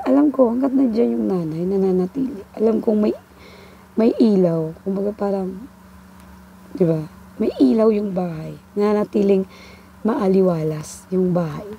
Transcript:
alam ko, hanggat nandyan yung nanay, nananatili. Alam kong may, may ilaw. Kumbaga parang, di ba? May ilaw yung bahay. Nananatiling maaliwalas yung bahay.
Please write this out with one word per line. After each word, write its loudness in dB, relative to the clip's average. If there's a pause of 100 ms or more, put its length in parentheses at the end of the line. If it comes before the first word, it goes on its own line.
alam 2
ko, 4
hanggat -2
nandyan 2
yung -2
nanay, -2
nananatili. -2 (160)
Alam 0
kong 0
may, 0 (800)
may 4
ilaw. 2
Kumbaga -4
parang, -6 (1040)
di -2
ba? 0 (320)
May -2
ilaw 4
yung -2
bahay. -6 (160)
Nananatiling 0 (560)
maaliwalas 0
yung 0
bahay. -4